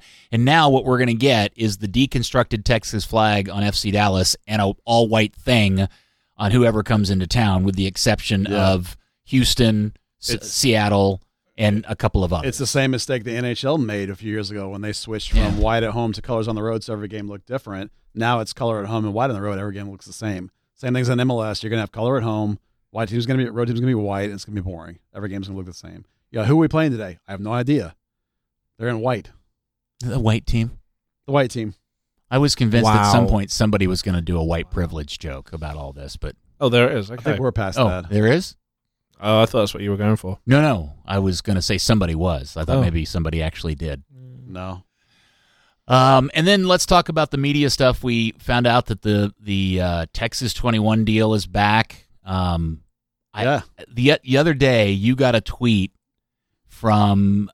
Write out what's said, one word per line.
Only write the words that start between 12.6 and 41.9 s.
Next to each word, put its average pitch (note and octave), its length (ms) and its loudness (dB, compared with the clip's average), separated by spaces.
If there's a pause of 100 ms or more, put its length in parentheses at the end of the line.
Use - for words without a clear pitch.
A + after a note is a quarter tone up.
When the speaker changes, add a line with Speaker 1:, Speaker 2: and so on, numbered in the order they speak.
Speaker 2:
same C3+ 240 0
mistake B2+ 320 -4
the A#2 140 -10
N B2 80 -4
H A#2+ 180 -6
L C#3+ 140 0
made G#2 320 -4
a G2 80 -10
few A2 120 -10
years G#2 220 -6
ago G2+ 160 -10
when G2+ 140 -12
they G#2+ 100 -6
switched A2 380 -10
from - 100 4
Speaker 1:
Yeah. G#2+ 160 2
Speaker 2:
white A2 280 0
at G#2+ 80 -4
home A#2 200 -4
to A2 100 -10
colors A2+ 280 -4
on A2 60 -4
the G#2+ 60 -6
road A2+ 220 -4
so - 80 -12
every G#2+ 160 -8
game G2+ 220 -12
looked G2+ 160 -16
different. G#2 480 -10 (200)
Now A2+ 280 -2
it's G#2+ 100 -8
color A2+ 320 -4
at G2 60 -8
home A2 160 -4
and G#2 80 -4
white B2+ 160 -2
on A2 80 -6
the G2 40 -10
road, G2+ 160 -6
every G2+ 160 -8
game G2+ 160 -12
looks G2 160 -18
the G2 60 -20
same. F#2+ 400 -8 (240)
Same B2+ 180 -4
thing's B2 140 0
in B2 100 0
M B2+ 140 0
L A#2 100 -2
S. G#2+ 220 -6
You're A2 60 -8
gonna A2+ 140 -2
have G2+ 100 -10
color B2 240 -2
at A2 60 -2
home. G#2+ 360 -4 (300)
White A2 180 -6
team's A#2 180 -4
gonna C3 160 0
be, A#2+ 80 -2
road A#2 180 -4
team's A#2 120 -2
gonna B2+ 100 0
be B2 60 2
white, G2+ 300 -2
and G#2 80 -8
it's G2 100 -14
gonna G#2 180 -8
be F2+ 80 -8
boring. E2 300 -14 (160)
Every G2+ 140 -10
game's G2 180 -10
gonna G2 100 -12
look F#2 100 -12
the F2+ 60 -16
same. F2 300 -20 (260)
Yeah, A2+ 140 -6
who C3 120 4
are - 20 6
we D#3+ 100 4
playing D#3 240 0
today? G2+ 340 -8
I G2 60 -18
have G2 80 -12
no G#2+ 140 -6
idea. B2 420 -2 (840)
They're A#2 120 -6
in A2+ 100 -4
white. A#2+ 300 -4 (720)
Speaker 1:
The A#2+ 180 -4
white A2 260 0
team. A#2 340 -2 (460)
Speaker 2:
The C#3 60 -8
white C3+ 200 2
team. A2 240 -6 (540)
Speaker 1:
I B2 80 0
was C#3+ 180 4
convinced A2+ 340 4
at G#2 220 6
some A#2+ 140 6
Speaker 3:
Wow. G#2+ 40 4
Speaker 1:
point G2+ 220 0
somebody G#2 360 2
was F2+ 140 -2
gonna F2+ 200 -2
do E2+ 160 -2
a D#2+ 60 0
white E2+ 280 -2
privilege D#2 480 -6
joke C#2 340 -12
about D2+ 240 -10
all C#2 160 -12
this, C#2 240 -16
but - 180 -10 (240)
Speaker 3:
Oh, C#3+ 80 2
there A#2+ 240 4
it C#3+ 60 -2
is. G2+ 140 -6
Speaker 2:
I - 20 -14
Speaker 3:
Okay. B2 100 -14
Speaker 2:
think D3+ 160 -2
we're C3 140 -2
past G2+ 260 -2
Speaker 1:
Oh, B2 80 4
Speaker 2:
that. F2+ 220 -4
Speaker 1:
there G#2 180 2
is? E3 300 0 (640)
Speaker 3:
Oh, G#2+ 220 4
I - 20 6
thought A#2+ 140 0
that's G2+ 140 0
what - 80 -10
you G2+ 100 -4
were G2 60 -2
going G#2 200 2
for. F#2 280 -10
Speaker 1:
No, C#3 160 4
no. G2 340 -2 (100)
I G2 140 -2
was F#2+ 200 0
gonna F#2+ 220 -2
say G2 160 -2
somebody F#2 380 2